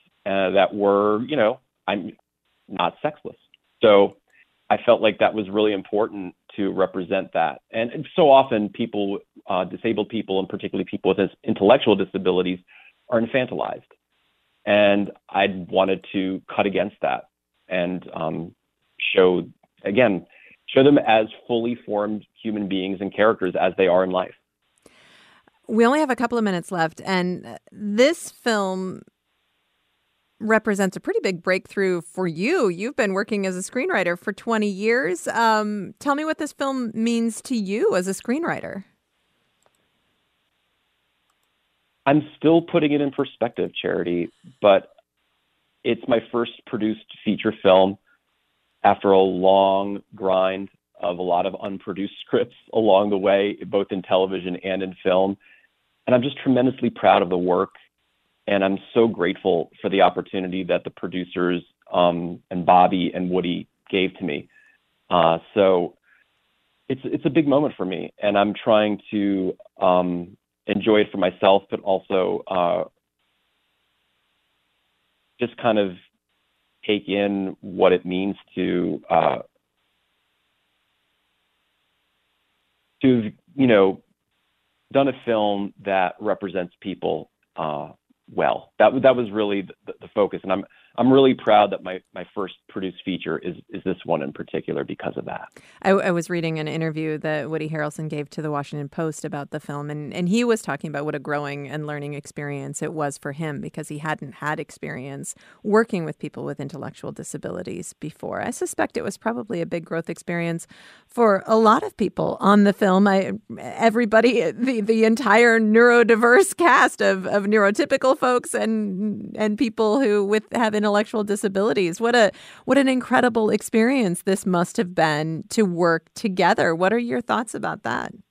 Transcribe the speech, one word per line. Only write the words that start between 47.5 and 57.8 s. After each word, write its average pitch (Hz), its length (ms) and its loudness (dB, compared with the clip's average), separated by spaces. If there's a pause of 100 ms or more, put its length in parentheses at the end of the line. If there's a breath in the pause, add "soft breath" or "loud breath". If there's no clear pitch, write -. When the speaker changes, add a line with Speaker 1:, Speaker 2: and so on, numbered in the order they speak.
Speaker 1:
film 95 340 6 (840)
after 101 260 2
a 95 100 6
long 95 840 2 (100)
grind 95 560 -2 (320)
of 87 160 -4
a 87 60 -10
lot 90 240 0
of 92 160 -6
unproduced 98 500 -10 (100)
scripts - 320 -2 (160)
along 104 380 4
the 101 80 2
way, 101 480 2
both 98 240 -2
in 95 140 -6
television 92 540 -2
and 95 260 -6
in 92 200 -8
film. 95 320 2 (720 soft breath)
And 120 80 2
I'm 123 80 4
just 139 160 -6
tremendously 123 540 0
proud 98 320 4
of 87 60 -2
the 90 80 0
work. 90 340 0 (760)